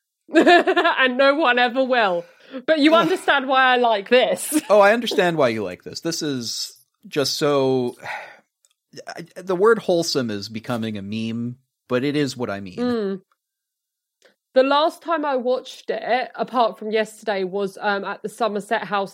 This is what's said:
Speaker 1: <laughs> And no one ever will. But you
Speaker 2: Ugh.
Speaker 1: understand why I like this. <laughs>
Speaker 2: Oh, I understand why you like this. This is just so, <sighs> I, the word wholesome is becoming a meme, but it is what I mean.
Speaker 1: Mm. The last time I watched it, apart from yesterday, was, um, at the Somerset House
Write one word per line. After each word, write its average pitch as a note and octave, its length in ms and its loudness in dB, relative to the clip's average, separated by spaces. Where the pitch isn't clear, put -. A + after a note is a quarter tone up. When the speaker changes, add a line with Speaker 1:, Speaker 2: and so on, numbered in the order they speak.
Speaker 1:
<laughs> - 60 -4
And D#4+ 800 4
no C#4 200 4
one B3 240 2
ever B3 240 0
will. G#3+ 400 0
But D#4 140 2
you D4+ 140 6
Speaker 2:
Ugh. E4 80 6
Speaker 1:
understand D#4 440 0
why C4 200 2
I B3+ 100 4
like A3+ 320 0
this. A#3+ 560 2
<laughs> - 60 -2
Speaker 2:
Oh, G#3 100 8
I G3 120 8
understand G#3 440 0
why C#3 140 4
you A2 120 -2
like F2+ 220 -8
this. E2 160 -14
This E3 200 -6
is C3 560 -6
just C#3+ 300 -2
so, C3 580 0
<sighs> - 540 -20
I, - 200 -14
the F#3 200 -4
word G#3+ 220 4
wholesome D#3+ 520 0
is G#2 180 -8
becoming A2 500 -6
a G2 40 -12
meme, A2+ 560 -6
but B2 160 0
it C#3+ 120 -2
is C#3+ 200 -2
what A#2+ 140 -6
I G2 100 -6
mean. F#2+ 180 -14
Speaker 1:
Mm. A3 440 -4
The B3+ 80 4
last D4 400 0
time D#4 220 -4
I C#4 120 -2
watched - 540 -6
it, A#3 440 -4
apart A3 440 -2
from G#3+ 120 -10
yesterday, G#3+ 540 -4
was, F#3+ 360 -6
um, G3+ 240 -2
at G3 180 -10
the G#3+ 60 -8
Somerset G#3 560 -4
House G3 280 -4